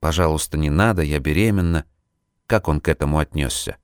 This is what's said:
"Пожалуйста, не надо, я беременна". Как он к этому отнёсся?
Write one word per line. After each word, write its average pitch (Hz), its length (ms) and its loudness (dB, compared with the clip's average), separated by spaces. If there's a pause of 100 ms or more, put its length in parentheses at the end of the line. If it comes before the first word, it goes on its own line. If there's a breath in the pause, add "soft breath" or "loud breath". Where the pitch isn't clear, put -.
"Пожалуйста, 78 580 0
не 76 120 0
надо, 92 320 2
я 73 180 0
беременна". 85 640 0 (600)
Как 107 200 0
он 76 140 0
к - 80 -4
этому 73 300 0
отнёсся? - 640 -4